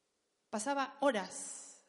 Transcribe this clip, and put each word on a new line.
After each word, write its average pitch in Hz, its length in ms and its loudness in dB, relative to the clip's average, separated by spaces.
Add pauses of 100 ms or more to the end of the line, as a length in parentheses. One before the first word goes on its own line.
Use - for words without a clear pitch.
(500)
Pasaba 269 520 0
horas - 880 0